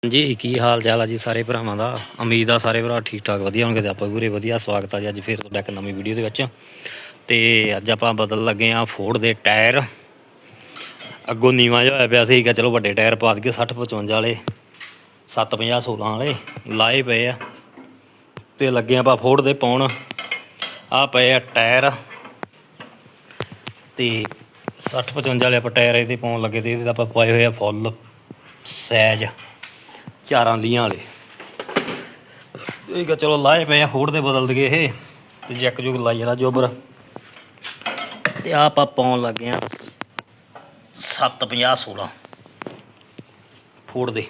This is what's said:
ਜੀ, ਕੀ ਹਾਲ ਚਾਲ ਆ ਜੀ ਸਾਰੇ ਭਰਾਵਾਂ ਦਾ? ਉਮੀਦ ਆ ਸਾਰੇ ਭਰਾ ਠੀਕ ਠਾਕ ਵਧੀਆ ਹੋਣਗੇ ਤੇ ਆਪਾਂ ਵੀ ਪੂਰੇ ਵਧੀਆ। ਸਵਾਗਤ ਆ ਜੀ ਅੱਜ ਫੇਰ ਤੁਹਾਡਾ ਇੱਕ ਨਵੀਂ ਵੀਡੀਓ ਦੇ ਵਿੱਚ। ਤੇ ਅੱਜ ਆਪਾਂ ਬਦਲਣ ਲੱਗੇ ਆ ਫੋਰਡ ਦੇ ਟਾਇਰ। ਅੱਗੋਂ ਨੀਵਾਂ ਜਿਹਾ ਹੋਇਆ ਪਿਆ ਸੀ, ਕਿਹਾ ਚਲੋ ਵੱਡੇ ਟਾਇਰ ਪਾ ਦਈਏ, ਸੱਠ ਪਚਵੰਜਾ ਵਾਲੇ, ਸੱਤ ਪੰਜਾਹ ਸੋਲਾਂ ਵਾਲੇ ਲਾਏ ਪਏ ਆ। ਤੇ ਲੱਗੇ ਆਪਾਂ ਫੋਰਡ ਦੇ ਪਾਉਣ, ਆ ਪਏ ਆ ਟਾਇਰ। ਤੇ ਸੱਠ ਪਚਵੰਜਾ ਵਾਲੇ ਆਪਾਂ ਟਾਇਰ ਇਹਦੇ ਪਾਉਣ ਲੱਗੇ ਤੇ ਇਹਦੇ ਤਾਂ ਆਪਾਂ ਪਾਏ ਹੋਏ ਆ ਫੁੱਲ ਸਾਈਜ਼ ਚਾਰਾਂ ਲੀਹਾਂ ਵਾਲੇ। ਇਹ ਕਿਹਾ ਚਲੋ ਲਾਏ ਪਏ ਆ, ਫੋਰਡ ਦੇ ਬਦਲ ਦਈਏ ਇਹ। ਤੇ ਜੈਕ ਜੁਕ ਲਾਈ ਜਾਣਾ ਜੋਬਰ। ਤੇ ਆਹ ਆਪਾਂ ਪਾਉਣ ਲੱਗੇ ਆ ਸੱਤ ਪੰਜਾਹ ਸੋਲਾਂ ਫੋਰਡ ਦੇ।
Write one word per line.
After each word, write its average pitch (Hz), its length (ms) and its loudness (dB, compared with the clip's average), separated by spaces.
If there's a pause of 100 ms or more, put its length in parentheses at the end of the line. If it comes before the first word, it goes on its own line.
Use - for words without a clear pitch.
ਜੀ, 135 260 2
ਕੀ 123 240 -4
ਹਾਲ 117 220 2
ਚਾਲ 113 200 2
ਆ 113 40 0
ਜੀ 113 120 -6
ਸਾਰੇ 113 260 -4
ਭਰਾਵਾਂ 113 320 -6
ਦਾ? 117 240 -4 (200)
ਉਮੀਦ 113 300 2
ਆ 117 80 2
ਸਾਰੇ 113 260 -2
ਭਰਾ 117 160 -2
ਠੀਕ 110 240 -10
ਠਾਕ 101 180 -4
ਵਧੀਆ 101 240 -2
ਹੋਣਗੇ 113 160 0
ਤੇ 101 60 -4
ਆਪਾਂ 98 200 -6
ਵੀ 104 60 -6
ਪੂਰੇ 113 140 -2
ਵਧੀਆ। 107 300 -4
ਸਵਾਗਤ 101 380 -4
ਆ 101 40 -4
ਜੀ 104 100 -6
ਅੱਜ 104 100 -8
ਫੇਰ 107 220 -6
ਤੁਹਾਡਾ 101 180 -6
ਇੱਕ 98 100 -10
ਨਵੀਂ 98 240 -8
ਵੀਡੀਓ 101 220 -6
ਦੇ 117 80 -4
ਵਿੱਚ। 110 240 -4 (800)
ਤੇ 113 380 4 (120)
ਅੱਜ 104 140 -2
ਆਪਾਂ 113 220 2
ਬਦਲਣ 107 320 0
ਲੱਗੇ 113 260 2
ਆ 113 140 0
ਫੋਰਡ 107 320 -4
ਦੇ 113 160 2
ਟਾਇਰ। 110 480 4 (1500)
ਅੱਗੋਂ 120 220 4
ਨੀਵਾਂ 120 300 6
ਜਿਹਾ 135 120 6
ਹੋਇਆ 127 120 4
ਪਿਆ 117 180 4
ਸੀ, 123 180 6
ਕਿਹਾ 117 100 4
ਚਲੋ 120 180 2
ਵੱਡੇ 107 220 0
ਟਾਇਰ 113 220 4
ਪਾ 110 180 2
ਦਈਏ, 107 180 -2
ਸੱਠ 117 220 -2
ਪਚਵੰਜਾ 113 400 -4
ਵਾਲੇ, 113 240 0 (920)
ਸੱਤ 113 260 -2
ਪੰਜਾਹ 117 260 -2
ਸੋਲਾਂ 110 360 -6
ਵਾਲੇ 139 180 -4 (320)
ਲਾਏ 113 340 0
ਪਏ 120 260 0
ਆ। 123 100 -4 (1200)
ਤੇ 135 120 2
ਲੱਗੇ 120 260 2
ਆਪਾਂ 127 200 6
ਫੋਰਡ 127 240 4
ਦੇ 135 120 2
ਪਾਉਣ, 131 340 2 (1040)
ਆ 135 120 2
ਪਏ 127 280 4
ਆ 127 60 4
ਟਾਇਰ। 123 520 2 (2000)
ਤੇ 113 280 0 (540)
ਸੱਠ 127 340 -4
ਪਚਵੰਜਾ 131 320 0
ਵਾਲੇ 127 120 4
ਆਪਾਂ 117 140 -2
ਟਾਇਰ 120 240 4
ਇਹਦੇ 120 200 0
ਪਾਉਣ 117 260 -4
ਲੱਗੇ 113 200 -2
ਤੇ 117 100 -4
ਇਹਦੇ 120 120 -4
ਤਾਂ 120 80 -2
ਆਪਾਂ 117 140 0
ਪਾਏ 113 260 2
ਹੋਏ 117 140 6
ਆ 117 60 2
ਫੁੱਲ 107 420 -4 (720)
ਸਾਈਜ਼ 110 580 2 (1040)
ਚਾਰਾਂ 113 300 4
ਲੀਹਾਂ 117 240 0
ਵਾਲੇ। 107 160 -2 (1900)
ਇਹ 175 160 -4
ਕਿਹਾ 156 120 0
ਚਲੋ 151 200 2
ਲਾਏ 151 280 4
ਪਏ 147 160 4
ਆ, 147 60 4
ਫੋਰਡ 135 240 0
ਦੇ 151 100 0
ਬਦਲ 135 260 2
ਦਈਏ 131 200 2
ਇਹ। 147 220 2 (580)
ਤੇ 127 60 -10
ਜੈਕ 123 280 -2
ਜੁਕ 127 140 -2
ਲਾਈ 117 220 0
ਜਾਣਾ 120 180 -2
ਜੋਬਰ। 127 340 2 (1700)
ਤੇ 165 100 -4
ਆਹ 147 120 4
ਆਪਾਂ 147 200 4
ਪਾਉਣ 127 360 0
ਲੱਗੇ 117 280 -4
ਆ 123 40 -2 (1400)
ਸੱਤ - 500 -2
ਪੰਜਾਹ 123 300 2
ਸੋਲਾਂ 98 320 -6 (1800)
ਫੋਰਡ 123 240 -4
ਦੇ। 110 180 -6